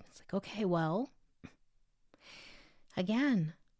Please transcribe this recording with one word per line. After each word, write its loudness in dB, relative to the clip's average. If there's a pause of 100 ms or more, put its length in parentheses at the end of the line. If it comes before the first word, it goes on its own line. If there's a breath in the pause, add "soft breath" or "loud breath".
It's -20
like, -18
okay, -2
well, 0 (1800 loud breath)
again, 2 (260)